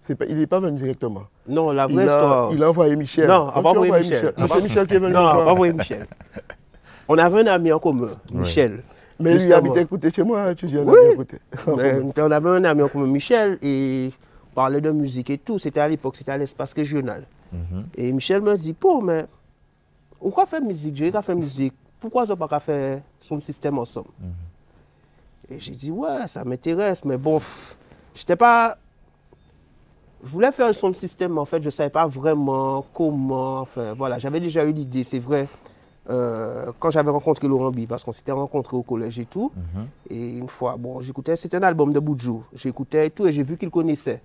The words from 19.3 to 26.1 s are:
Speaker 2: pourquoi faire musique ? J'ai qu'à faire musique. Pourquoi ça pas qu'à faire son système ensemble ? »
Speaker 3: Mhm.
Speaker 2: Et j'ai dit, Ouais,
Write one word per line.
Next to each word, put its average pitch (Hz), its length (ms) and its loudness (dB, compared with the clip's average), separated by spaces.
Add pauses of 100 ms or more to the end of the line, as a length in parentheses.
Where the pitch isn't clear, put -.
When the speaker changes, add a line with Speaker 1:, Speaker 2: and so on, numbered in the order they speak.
Speaker 2:
pourquoi 339 240 0
faire 320 160 -6
musique ? 156 360 -6
J'ai 160 140 0
qu'à 208 120 -4
faire 185 140 -4
musique. 135 380 -4 (240)
Pourquoi 233 280 -2
ça 202 100 -4
pas 160 120 -6
qu'à 147 120 -2
faire 139 400 -4 (200)
son 151 200 -8
système 143 380 -6
ensemble ? » 117 300 -10 (120)
Speaker 3:
Mhm. 92 80 -14 (1300)
Speaker 2:
Et 156 40 -18
j'ai 139 120 -16
dit, 135 180 -12
Ouais, 269 360 -6